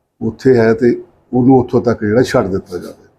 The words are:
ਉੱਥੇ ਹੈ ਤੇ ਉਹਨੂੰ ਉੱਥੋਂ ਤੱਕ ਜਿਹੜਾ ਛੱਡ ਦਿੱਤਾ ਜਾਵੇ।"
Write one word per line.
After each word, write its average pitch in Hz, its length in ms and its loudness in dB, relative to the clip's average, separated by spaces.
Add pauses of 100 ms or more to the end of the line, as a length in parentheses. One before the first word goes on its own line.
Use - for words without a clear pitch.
(220)
ਉੱਥੇ 120 360 0
ਹੈ 113 160 2
ਤੇ 120 280 0 (320)
ਉਹਨੂੰ 127 260 4
ਉੱਥੋਂ 120 220 -2
ਤੱਕ 110 240 -4
ਜਿਹੜਾ 107 160 0
ਛੱਡ 123 260 -2
ਦਿੱਤਾ 92 300 -8
ਜਾਵੇ।" - 300 -16 (120)